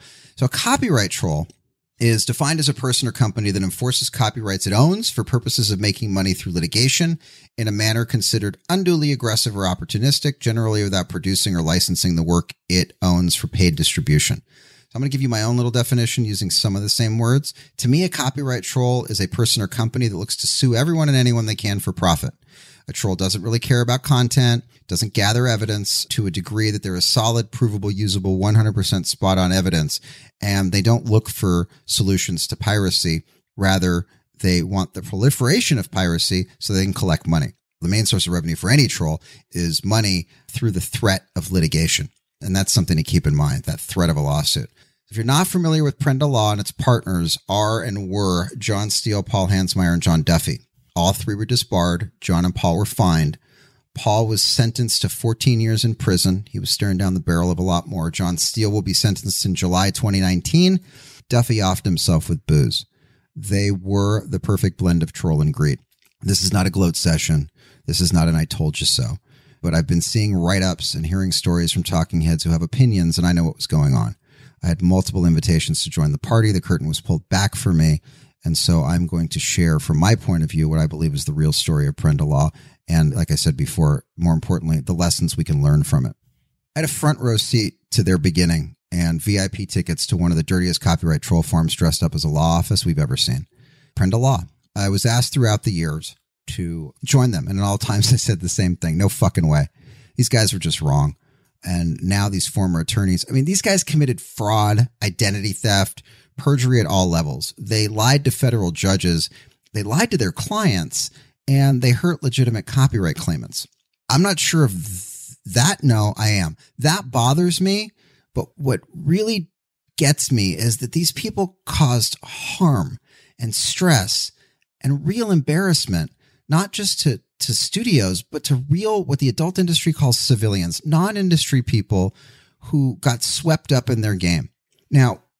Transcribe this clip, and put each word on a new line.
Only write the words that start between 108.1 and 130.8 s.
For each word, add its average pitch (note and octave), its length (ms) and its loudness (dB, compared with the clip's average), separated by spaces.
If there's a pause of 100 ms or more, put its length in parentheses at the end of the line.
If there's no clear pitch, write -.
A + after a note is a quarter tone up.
to C3 60 4
federal A2 380 0
judges. F2 640 0 (420)
They A2 80 -4
lied C#3+ 300 0
to G3 60 2
their G2+ 140 -2
clients, A#2 800 -2 (380)
and C#3 340 4
they B2+ 80 2
hurt E3 320 0
legitimate A#2+ 460 0
copyright A2+ 480 0
claimants. C2 520 -6 (440)
I'm C3+ 100 4
not D4 180 0
sure D#3 260 2
if G2+ 80 0
th-, F#2 640 -12 (180)
that, D3 280 2
no, G#2+ 320 2
I G#2+ 140 -2
am. F2+ 260 0 (220)
That D3+ 320 0
bothers C#3 500 2
me. G3+ 340 -2 (420)
But - 200 -6
what C3+ 260 -2 (120)
really F#3+ 560 0 (480)
gets D3 340 2
me G2+ 200 2
is A2 260 -2
that A#2+ 140 -8
these E3 200 0
people G3 540 -4
caused B2 580 0
harm B2 760 -2 (400)
and A2+ 160 -4
stress - 760 0 (520)
and C#3+ 240 -2
real G#3+ 240 -2
embarrassment, D3+ 800 0 (360)
not E3+ 260 0
just - 260 -4
to, - 220 0 (180)
to - 140 -4
studios, A#2+ 680 0
but - 220 -10
to C3 260 0
real, G3+ 340 0
what C#3 160 -2
the C#3 100 2
adult E3 280 -2
industry E3+ 340 2
calls C3+ 260 2
civilians, G2+ 680 0